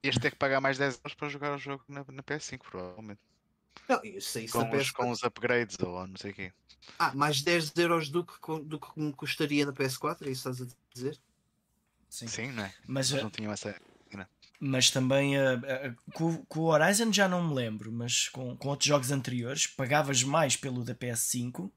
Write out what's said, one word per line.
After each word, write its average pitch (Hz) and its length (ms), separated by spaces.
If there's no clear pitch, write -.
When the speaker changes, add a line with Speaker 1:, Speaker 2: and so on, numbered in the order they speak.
Speaker 1:
este 131 240
é 135 40
que - 60
pagar 135 240
mais 135 160
dez 135 180
euros - 200
para 147 140
jogar 143 260
o - 20
jogo 139 300
na, 139 200
na 135 140
P 143 140
S 151 120
cinco, - 220
provavelmente. 101 500
Speaker 2:
Não, 247 140
e 98 180
se - 220
isso 113 140
na 117 80
Speaker 1:
Com - 40
os, 143 60
Speaker 2:
P 139 60
S 131 100
quatro? 123 140
Speaker 1:
com 120 60
os 113 120
upgrades 120 560
ou 90 280
não 92 100
sei 101 140
o - 40
quê. 92 180
Speaker 2:
Ah, 143 160
mais 143 260
dez 170 340
euros 170 340
do 170 140
que, - 160
com, 156 240
do 156 160
que - 160
me 151 180
custaria 147 520
na 139 80
P 139 100
S 131 140
quatro, 151 300
é 135 40
isso 127 120
que 131 60
estás 123 220
a - 40
dizer? 131 260
Speaker 3:
Sim. - 200
Speaker 1:
Sim, 117 240
não 110 140
é? 95 80
Speaker 3:
Mas, 131 240
Speaker 1:
Eles 139 120
Speaker 3:
eh, - 20
Speaker 1:
não 107 80
tinham 107 200
essa 101 240
cena. 98 200
Speaker 3:
Mas 131 300
também, 139 480
eh, 131 280
eh, 131 300
com, 165 320
com - 160
o 165 40
Horizon 165 460
já 196 160
não 180 200
me 151 60
lembro, 110 380
mas 117 380
com, 123 280
com 139 120
outros 143 180
jogos 143 240
anteriores, 127 560
pagavas 139 560
mais 139 320
pelo 123 280
da 120 120
P 123 120
S 117 220
cinco, 127 480